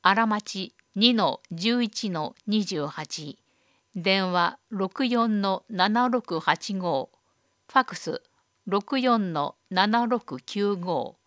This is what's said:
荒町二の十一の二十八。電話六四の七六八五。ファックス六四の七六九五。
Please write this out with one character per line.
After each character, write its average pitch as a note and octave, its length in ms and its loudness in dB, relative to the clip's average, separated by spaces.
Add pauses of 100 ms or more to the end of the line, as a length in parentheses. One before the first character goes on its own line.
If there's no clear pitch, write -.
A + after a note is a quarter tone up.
荒 G3+ 260 4
町 G#3 480 -4 (200)
二 A#3 200 6
の F#3 260 2 (120)
十 A3+ 300 0
一 G#3+ 280 -4
の D#3 240 -6 (120)
二 G#3 180 2
十 E3 220 -2
八。 D3+ 520 -10 (560)
電 F#3+ 380 0
話 F3 260 0 (100)
六 F#3+ 380 -2
四 A3+ 340 2
の G3 300 -2
七 G#3+ 380 2
六 A3+ 320 -2
八 E3 340 0
五。 E3+ 360 -2 (580)
フ - 40 -20
ァ C4 100 4
ッ - 20 2
ク F3+ 120 -12
ス - 260 -8 (440)
六 G3+ 320 0
四 A3+ 340 2
の D3 220 -2 (160)
七 G#3+ 360 2
六 A3+ 340 -2
九 G3+ 340 -2
五。 F3 420 -4 (100)